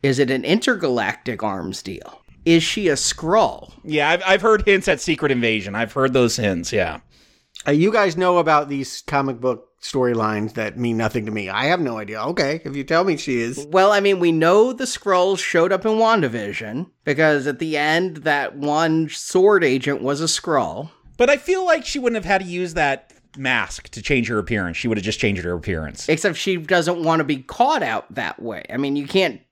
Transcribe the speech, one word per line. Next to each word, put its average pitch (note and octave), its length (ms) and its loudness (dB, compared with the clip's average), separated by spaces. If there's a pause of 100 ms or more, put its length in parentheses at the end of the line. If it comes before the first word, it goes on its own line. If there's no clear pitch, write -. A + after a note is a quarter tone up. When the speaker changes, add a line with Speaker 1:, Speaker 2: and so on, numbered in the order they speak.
Speaker 1:
is C3+ 160 2
it C3 120 2
an C3 120 -2
intergalactic C3 1000 0
arms F#2+ 380 -6
deal? - 400 -14 (220)
Is E3 200 4
she G3+ 240 -2
a D3 80 4
Skrull? - 760 0 (120)
Speaker 2:
Yeah, D3+ 260 0
I've, F3 160 2
I've F#3+ 160 4
heard G#3+ 240 4
hints G3 220 4
at E3 120 2
secret D3+ 320 0
invasion. A2 440 0
I've A2 180 -4
heard C3 180 2
those B2 240 4
hints, F#2+ 380 -2
yeah. E2+ 260 -2 (680)
Speaker 3:
Uh, D3 40 2
you E3 200 4
guys G3 260 2
know F3+ 220 4
about D3+ 280 2
these C#3 380 -8
comic C3+ 340 -2
book B2 280 -2 (120)
storylines A2 760 -2
that G#2+ 220 -6
mean A#2 200 -2
nothing A2+ 300 -2
to A2 40 -6
me. G2+ 180 -6
I G#2+ 160 -2
have F3 140 2
no A#2+ 200 -4
idea. G#2+ 240 -10
Okay, D#3 420 -2
if C#3 100 -10
you C#3 80 -6
tell E3 200 0
me F#3 120 0
she C3+ 240 -4
is. C3 300 -6
Speaker 1:
Well, F#3+ 220 6
I G3+ 80 4
mean, G3 200 2
we E3+ 120 2
know F#3 420 4
the B3+ 120 -6
Skrulls F#3+ 520 0
showed F3 340 2
up F#3 140 -2
in A3 80 2
WandaVision, B2+ 960 0 (140)
because D3 420 2
at C#3 140 -4
the D#3 180 -4
end, D#3+ 400 0
that C#3+ 400 -2
one D#3 520 0
sword F#3 540 4
agent C3+ 380 0
was C#3 180 -2
a D#3+ 60 -4
Skrull. C3+ 640 -2 (280)
Speaker 2:
But B3 120 4
I C#4+ 80 4
feel F#4 260 -2
like E4 220 2
she - 140 -6
wouldn't A#3 240 -2
have - 20 -12
had F#3+ 160 0
to F#3+ 60 -10
use F3 260 -6
that C#3+ 400 -2 (240)
mask B2+ 520 -2
to A2+ 120 -14
change B2 260 0
her A2+ 120 -2
appearance. F#2 380 -2
She - 100 -4
would A2+ 100 0
have F#2+ 80 -4
just G#2+ 140 -4
changed G2 240 0
her F2 100 -4
appearance. D#2+ 560 -6
Speaker 1:
Except D#3+ 280 0
she F#3+ 200 -2
doesn't E3+ 460 0
want D#3+ 160 2
to D#3 40 2
be C#3+ 140 0
caught B3 460 0
out A2+ 320 -4
that - 260 -6
way. G#2+ 300 -10
I A#2+ 60 -6
mean, C#3 180 -2
you C#3+ 120 -4
can't E3 340 0 (100)